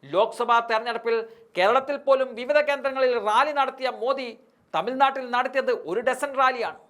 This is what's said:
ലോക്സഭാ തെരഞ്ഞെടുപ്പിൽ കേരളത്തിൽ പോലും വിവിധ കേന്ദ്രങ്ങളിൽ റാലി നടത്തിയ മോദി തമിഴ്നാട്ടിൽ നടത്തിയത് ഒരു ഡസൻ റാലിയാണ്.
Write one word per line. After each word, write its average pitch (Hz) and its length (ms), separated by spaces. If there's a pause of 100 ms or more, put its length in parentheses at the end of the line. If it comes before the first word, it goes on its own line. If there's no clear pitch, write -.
(140)
ലോക്സഭാ 226 420 (140)
തെരഞ്ഞെടുപ്പിൽ 226 440 (420)
കേരളത്തിൽ 262 400 (100)
പോലും 262 220 (100)
വിവിധ 269 200 (100)
കേന്ദ്രങ്ങളിൽ 262 440 (160)
റാലി 269 300
നടത്തിയ 262 300 (140)
മോദി 262 260 (460)
തമിഴ്നാട്ടിൽ 262 500 (120)
നടത്തിയത് 254 360 (180)
ഒരു 202 180
ഡസൻ 269 220 (100)
റാലിയാണ്. 247 380 (120)